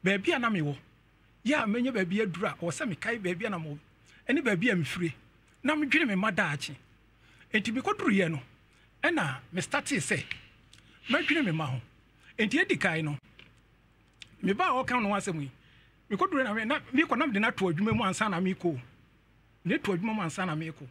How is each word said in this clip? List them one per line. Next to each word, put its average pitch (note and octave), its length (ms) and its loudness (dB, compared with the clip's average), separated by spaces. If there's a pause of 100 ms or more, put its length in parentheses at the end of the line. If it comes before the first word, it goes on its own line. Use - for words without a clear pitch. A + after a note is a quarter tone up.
baabi G3+ 320 2
a C4 40 0
na A#3+ 120 0
mewɔ, D3+ 240 0 (680)
yɛ C#4+ 180 2
a A3+ 40 0
menya A#3+ 260 2
baabi G3 340 2
aduru F3 220 -4
a, - 120 -4
ɔwɔ E3+ 120 -2
sɛ D4+ 220 -4
mekae A3+ 280 -4
baabi F3+ 240 -4
a G#3+ 40 -2
na F#3 80 -4
mewɔ, D3 200 -8 (500)
ɛne D4 140 2
baabi G#3+ 300 2
a - 40 4
mefire. E3 360 -2 (500)
Na C#4+ 140 2
medwene D4+ 320 2
me G3+ 60 0
mma G3+ 200 2
daakye. D3+ 400 -2 (800)
Enti G#3+ 260 0
mekɔduruyɛ A3+ 520 2
no, D3 100 -4 (640)
ɛna C#4 340 2 (160)
me F3 80 -2
startee C#4 380 -2
sɛ, D#3+ 260 -2 (880)
mɛdwene D4+ 340 2
me F3+ 80 2
mma D#3 140 -2
ho. B2+ 140 -4 (580)
Enti A3+ 220 2
edi F#4+ 180 2
kan E3 260 0
no, D3 120 -4 (1300)
me F#3 100 0
ba C4+ 120 2
a B3+ 200 2
ɔka B3 180 0
no G3+ 80 0
ho G#3 40 0
asɛm F#3 280 -4
yi, C3+ 80 -8 (600)
mekɔduru D4 340 0
na G#3 100 -2
me, A3 100 -2
na C#4+ 160 0 (120)
mekɔ C4+ 260 4
na D#4 80 2
mede G#3 140 0
no A3+ 80 2
ato - 240 0
adwuma G#3 240 2
mu A#3+ 80 2
ansa G3+ 240 0
na F3 120 0
mekɔ. F3 400 0 (840)
Ne F3 140 0
to G3+ 140 -2
adwuma G#3 240 -2
mu G#3+ 60 -2
ansa F3+ 220 -4
na E3 120 -2
mekɔ. D#3 340 -8